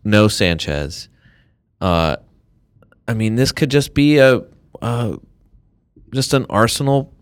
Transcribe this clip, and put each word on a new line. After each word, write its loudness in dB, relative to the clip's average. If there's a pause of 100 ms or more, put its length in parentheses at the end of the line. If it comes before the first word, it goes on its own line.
no 4
Sanchez. -4 (720)
Uh, 0 (880)
I -4
mean, -2
this 0
could -2
just 0
be 2
a, 4 (380)
uh, -4 (960)
just -2
an 0
Arsenal 0